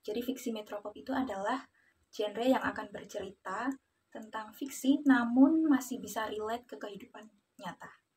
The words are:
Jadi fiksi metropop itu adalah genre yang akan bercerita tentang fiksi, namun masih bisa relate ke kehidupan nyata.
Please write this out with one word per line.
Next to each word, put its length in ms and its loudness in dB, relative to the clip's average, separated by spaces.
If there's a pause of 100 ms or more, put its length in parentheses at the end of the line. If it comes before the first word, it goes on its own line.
Jadi 220 -4
fiksi 320 -4
metropop 400 -10
itu 160 -10
adalah 500 -2 (480)
genre 380 -4
yang 160 6
akan 260 -4
bercerita 800 -8 (380)
tentang 480 -12
fiksi, 480 2
namun 640 6
masih 320 2
bisa 260 -6
relate 400 -4
ke 140 -16
kehidupan 480 -12 (320)
nyata. 320 -12 (260)